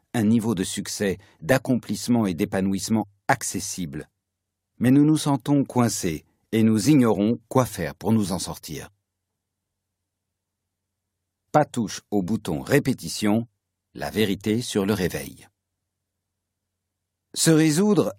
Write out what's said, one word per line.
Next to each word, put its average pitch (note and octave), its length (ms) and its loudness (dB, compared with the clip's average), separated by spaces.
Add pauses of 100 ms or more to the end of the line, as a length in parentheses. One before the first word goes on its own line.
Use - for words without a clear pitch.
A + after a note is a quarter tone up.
(140)
un A#2+ 100 0
niveau A2 320 2
de F2+ 100 -2
succès, F#2+ 540 -4 (200)
d'accomplissement A#2+ 840 0
et F#2+ 80 -2
d'épanouissement G2 760 -2 (220)
accessible. F2 800 -6 (680)
Mais B2+ 140 4
nous C#3+ 140 6
nous D#3 100 4
sentons C#3+ 480 0
coincés G#2+ 640 -2 (260)
et A2 120 4
nous A2 260 2
ignorons A#2+ 580 4
quoi C3 160 2
faire E2 320 -6
pour - 160 -2
nous G2+ 220 0
en F2 60 -4
sortir. D#2 500 -12 (2750)
Pas D3+ 100 4
touche - 380 -6 (100)
au G#2 100 0
bouton F2+ 380 -4
répétition, A2+ 880 0 (460)
la C#2+ 160 -8
vérité G#2 500 -2
sur G#2 260 -4
le G2+ 60 -2
réveil. E2 560 -6 (1900)
Se - 180 2
résoudre D#3+ 680 2